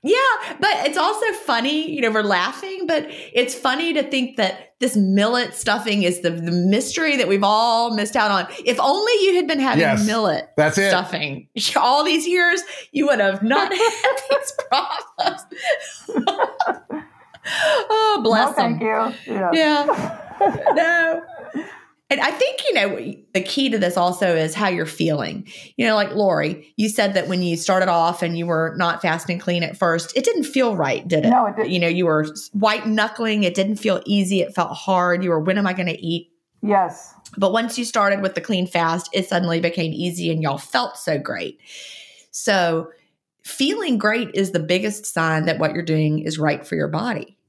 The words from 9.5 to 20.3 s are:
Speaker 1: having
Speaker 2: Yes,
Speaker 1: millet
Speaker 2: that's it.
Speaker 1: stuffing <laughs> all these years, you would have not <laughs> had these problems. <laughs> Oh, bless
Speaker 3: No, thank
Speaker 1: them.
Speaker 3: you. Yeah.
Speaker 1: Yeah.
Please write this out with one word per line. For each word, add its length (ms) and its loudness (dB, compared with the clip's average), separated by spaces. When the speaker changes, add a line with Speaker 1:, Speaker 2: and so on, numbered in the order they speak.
Speaker 1:
having 220 2
Speaker 2:
Yes, 260 2
Speaker 1:
millet 500 0
Speaker 2:
that's 220 2
it. 100 4
Speaker 1:
stuffing 580 -2
<laughs> 120 -2
all 280 4
these 240 0
years, 340 2
you 140 0
would 140 4
have 240 2
not 300 2
<laughs> 20 -2
had 400 2
these 240 0
problems. 760 -2
<laughs> 960 -2
Oh, 340 2
bless 260 4
Speaker 3:
No, 40 -4
thank 260 0
Speaker 1:
them. 340 0
Speaker 3:
you. 80 -6
Yeah. 200 0
Speaker 1:
Yeah. 640 2